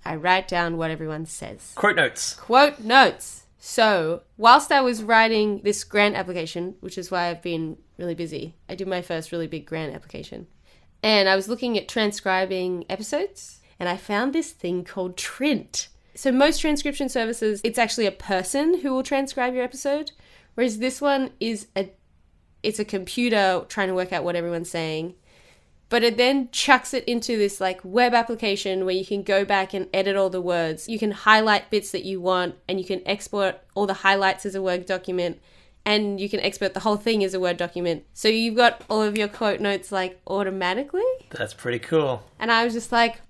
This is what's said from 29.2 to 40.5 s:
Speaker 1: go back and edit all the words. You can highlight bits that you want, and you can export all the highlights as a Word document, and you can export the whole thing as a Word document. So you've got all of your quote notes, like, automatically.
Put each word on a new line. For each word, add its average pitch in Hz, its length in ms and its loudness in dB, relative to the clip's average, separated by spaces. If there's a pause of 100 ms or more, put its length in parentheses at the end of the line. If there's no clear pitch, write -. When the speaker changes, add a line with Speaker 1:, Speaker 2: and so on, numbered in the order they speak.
Speaker 1:
go 196 220 2
back 196 300 0
and 190 180 -6
edit 196 240 0
all 190 140 2
the 185 100 -4
words. 170 480 -2
You 226 80 -4
can 214 140 0
highlight 214 580 4
bits 208 220 -2
that - 120 -6
you 190 160 -6
want, 180 360 0 (120)
and 190 120 -2
you 185 60 -6
can 185 200 -4
export 202 540 -2 (160)
all 202 100 0
the 190 80 0
highlights 196 520 2
as 196 100 -6
a 196 60 -4
Word 180 240 -2
document, 180 540 -2 (460)
and 208 340 0
you 196 80 -4
can 202 140 -4
export 196 320 -2
the - 80 -8
whole 208 160 2
thing 214 260 0
as 190 100 -2
a 190 60 -2
Word 180 160 0
document. 175 480 -2 (100)
So - 140 -2
you've 226 300 2
got 240 320 4
all 214 120 2
of 208 160 0
your 208 120 0
quote 208 320 -2
notes, 202 280 -2
like, 185 380 -4
automatically. 196 800 -2 (240)